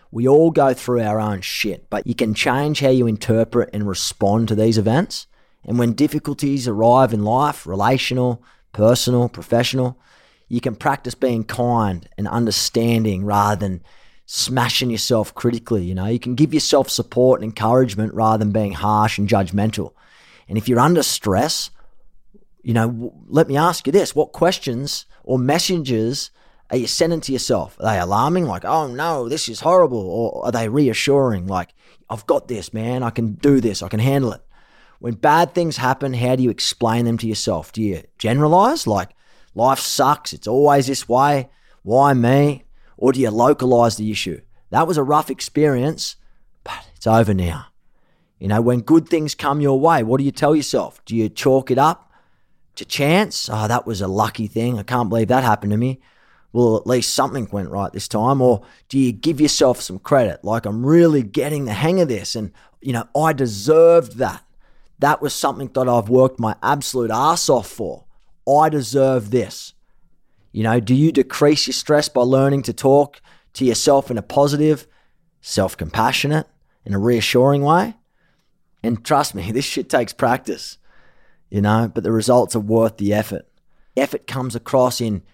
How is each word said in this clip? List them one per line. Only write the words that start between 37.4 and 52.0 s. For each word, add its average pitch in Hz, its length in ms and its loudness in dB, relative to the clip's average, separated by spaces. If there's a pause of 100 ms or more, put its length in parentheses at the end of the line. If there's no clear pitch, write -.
Do 110 80 -4
you 95 220 -4 (140)
generalize, 156 720 2
like, 98 220 -2 (440)
"Life 127 260 2
sucks, - 520 -2
it's - 160 -14
always 139 400 4
this 135 220 -6
way, 135 400 2 (340)
why 135 300 4
me?" 135 500 2 (320)
Or 127 160 0
do 127 80 0
you 117 120 0
localize 120 680 2
the 107 140 -4
issue? 95 280 -6 (300)
"That 156 180 0
was 165 100 0
a 147 60 2
rough 147 260 0
experience, 143 840 -2 (480)
but - 220 -14 (100)
it's - 120 -8
over 110 260 4
now." 85 320 -4 (720)
You - 80 -8
know, 107 140 0
when 123 200 2
good 156 280 2
things 156 260 -2
come 147 240 -2
your 139 200 2
way, 139 240 2
what 120 160 0
do 135 40 0
you 139 80 -2
tell 151 240 2
yourself? 131 500 -4
Do 113 120 -4
you 107 100 0
chalk 131 420 0
it 123 80 0
up 151 320 0 (640)